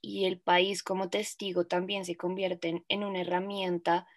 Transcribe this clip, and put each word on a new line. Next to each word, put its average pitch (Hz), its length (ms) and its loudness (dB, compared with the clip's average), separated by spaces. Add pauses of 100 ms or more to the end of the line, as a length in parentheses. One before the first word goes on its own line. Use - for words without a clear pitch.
y 196 240 -2
el 180 140 0
país 180 440 4
como 185 260 -2
testigo 196 560 -2
también 185 400 -2
se 175 120 -6
convierten 180 680 -2
en 202 160 0
una 190 180 -2
herramienta 180 840 0 (100)